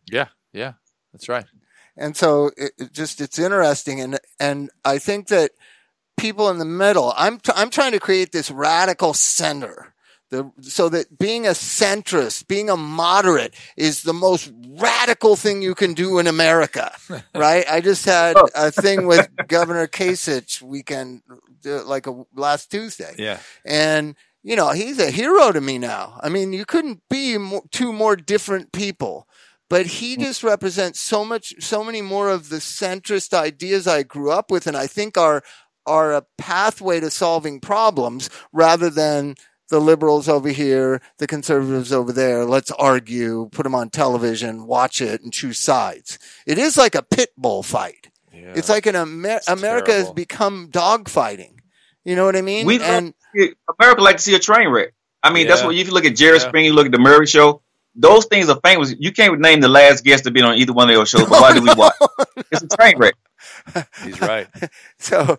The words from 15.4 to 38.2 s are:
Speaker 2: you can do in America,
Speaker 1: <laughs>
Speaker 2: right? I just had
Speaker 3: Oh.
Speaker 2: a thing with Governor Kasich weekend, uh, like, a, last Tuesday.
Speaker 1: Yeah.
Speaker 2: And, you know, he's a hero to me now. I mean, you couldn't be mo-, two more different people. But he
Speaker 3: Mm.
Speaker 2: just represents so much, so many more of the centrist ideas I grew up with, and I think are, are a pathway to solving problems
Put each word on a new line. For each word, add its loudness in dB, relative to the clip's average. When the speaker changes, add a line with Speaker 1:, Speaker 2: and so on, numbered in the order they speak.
Speaker 2:
you -4
can -2
do -2
in 0
America, 0
Speaker 1:
<laughs> -18
Speaker 2:
right? 2
I -2
just -2
had 2
Speaker 3:
Oh. 6
Speaker 2:
a 0
thing -2
with 4
Governor -2
Kasich -6
weekend, -14
uh, -8
like, -8
a, -14
last -4
Tuesday. -12
Speaker 1:
Yeah. -10
Speaker 2:
And, -2
you -6
know, 0
he's -6
a 0
hero 2
to -2
me -8
now. -12
I -8
mean, -6
you -10
couldn't -6
be -4
mo-, -10
two -4
more 0
different -6
people. -10
But 0
he -10
Speaker 3:
Mm. -8
Speaker 2:
just -8
represents -4
so -4
much, -10
so -6
many -10
more -4
of -6
the -10
centrist -8
ideas -4
I 0
grew -6
up -2
with, -2
and -6
I -6
think -8
are, 2
are 0
a -4
pathway -2
to -6
solving -4
problems -4